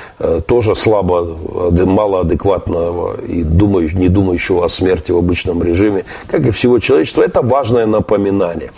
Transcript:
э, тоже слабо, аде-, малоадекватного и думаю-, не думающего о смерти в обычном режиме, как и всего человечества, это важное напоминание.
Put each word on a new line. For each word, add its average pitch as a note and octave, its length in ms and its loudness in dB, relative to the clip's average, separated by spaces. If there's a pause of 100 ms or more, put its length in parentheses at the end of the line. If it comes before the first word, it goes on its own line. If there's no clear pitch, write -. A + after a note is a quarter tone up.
(180)
э, E2 260 0
тоже G#2+ 300 2
слабо, F2 640 0 (300)
аде-, F2 160 2
малоадекватного F2+ 1400 0
и - 240 -4
думаю-, F2 520 2
не F2+ 120 2
думающего F2+ 560 0
о E2 40 2
смерти F2+ 440 0
в F2 60 2
обычном F2 440 -2
режиме, F#2 420 0 (220)
как C#3+ 200 0
и A#2 40 2
всего B2 300 2
человечества, D3+ 420 2
это F#3 200 0
важное A#2+ 440 0
напоминание. G2 920 -2